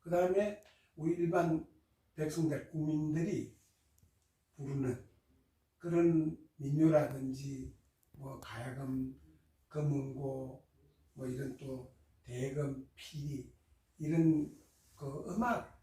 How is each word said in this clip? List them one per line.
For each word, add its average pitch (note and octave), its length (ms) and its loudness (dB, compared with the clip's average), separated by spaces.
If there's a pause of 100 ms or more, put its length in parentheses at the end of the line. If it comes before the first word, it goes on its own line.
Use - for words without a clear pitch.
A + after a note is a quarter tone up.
그 E3+ 100 -10
다음에 F#3 520 2 (340)
우리 D#3+ 180 0
일반 E3 520 2 (500)
백성들, D3+ 540 -2
국민들이 D#3 880 -2 (1000)
부르는 C3+ 480 -4 (760)
그런 E3 580 4 (200)
민요라든지 C#3 1160 2 (400)
뭐 C3+ 280 -12
가야금, C3 760 -6 (520)
금은고, C3+ 1000 -2 (480)
뭐 C3+ 120 -8
이런 B2+ 300 -6
또 C3 380 -12 (300)
대금, C3+ 720 -4
피리 C#3+ 560 -10 (460)
이런 D#3 540 4 (440)
그 D3 100 -12 (220)
음악 A3 540 -2